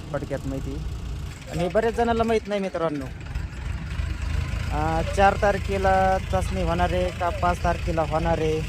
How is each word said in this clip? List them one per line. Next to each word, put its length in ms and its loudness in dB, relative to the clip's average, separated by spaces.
थोडक्यात 340 -4
माहिती. 280 -6
आणि 180 0
बऱ्याच 260 2
जणांना 280 2
माहीत 260 0
नाही 120 0
मित्रांनो, 440 -2
अ, 300 2
चार 260 6
तारखेला 760 4
चाचणी 300 0
होणार 300 2
आहे 180 2
का 180 -2
पाच 360 0
तारखेला 380 2
होणार 360 2
आहे. 200 2